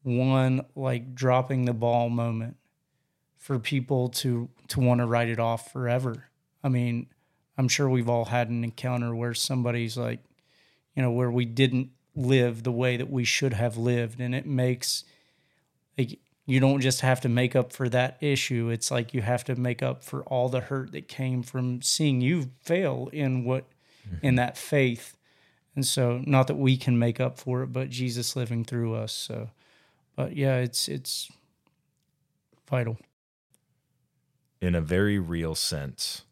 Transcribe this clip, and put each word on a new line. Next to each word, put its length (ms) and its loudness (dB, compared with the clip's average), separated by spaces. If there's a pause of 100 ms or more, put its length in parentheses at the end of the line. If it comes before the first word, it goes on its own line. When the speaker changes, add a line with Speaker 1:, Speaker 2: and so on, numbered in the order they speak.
Speaker 1:
one, 600 2 (100)
like, 400 -4
dropping 500 2
the 80 2
ball 360 2
moment 480 -4 (800)
for 220 -4
people 500 0
to, 400 -2 (180)
to 120 -2
wanna 280 4
write 220 2
it 100 -2
off 320 -2
forever. 540 -2 (380)
I 60 0
mean, 380 0 (500)
I'm 100 2
sure 220 2
we've 200 2
all 160 2
had 240 0
an 140 -2
encounter 520 -4
where 180 -4
somebody's 640 -2
like, 220 -4 (760)
you 60 0
know, 100 2
where 200 0
we 140 2
didn't 440 2 (260)
live 480 4
the 80 0
way 260 2
that 120 -4
we 140 0
should 300 0
have 240 0
lived. 420 0
And 160 -2
it 100 -4
makes, 580 0 (920)
like, 220 -2 (260)
you 140 4
don't 220 6
just 200 2
have 200 2
to 80 0
make 260 2
up 160 2
for 180 -4
that 320 0
issue. 480 0
It's 220 -4
like 220 -2
you 80 -2
have 240 0
to 100 -2
make 280 -2
up 200 -4
for 200 -10
all 260 0
the 120 -2
hurt 320 -8
that 140 -12
came 360 -4
from 380 -4
seeing 400 2
you 300 0 (100)
fail 500 -2
in 340 -2
what, 200 -2 (420)
Speaker 2:
Mm-hmm. 180 -6
Speaker 1:
in 100 6
that 220 0
faith. 600 0 (580)
And 100 -2
so, 400 0
not 220 6
that 80 -2
we 220 4
can 200 2
make 220 2
up 180 -2
for 260 -4
it, 40 -6
but 220 -6
Jesus 460 -4
living 280 -2
through 320 -4
us. 160 -6
So, 380 -8 (680)
but 200 -6
yeah, 200 2
it's, 320 -2
it's 420 -8 (1400)
vital. 300 -2 (1600)
Speaker 2:
In 120 2
a 80 2
very 380 2
real 340 -2
sense 800 -6